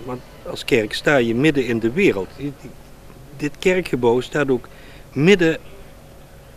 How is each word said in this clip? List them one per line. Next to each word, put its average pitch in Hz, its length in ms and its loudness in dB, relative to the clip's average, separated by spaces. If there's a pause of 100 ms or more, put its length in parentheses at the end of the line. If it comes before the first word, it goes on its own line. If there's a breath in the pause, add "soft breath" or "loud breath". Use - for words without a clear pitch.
Want 127 160 -10 (220)
als - 220 -12
kerk 110 280 2
sta 151 240 2
je 117 180 2
midden 139 320 2
in 117 120 -2
de 113 140 -2
wereld. 123 440 0
Die, 139 240 -10
die, 120 100 -18 (680)
dit 143 220 -8
kerkgebouw 127 600 0
staat 139 300 -2
ook 123 180 -2 (440 loud breath)
midden, 165 460 4 (1000)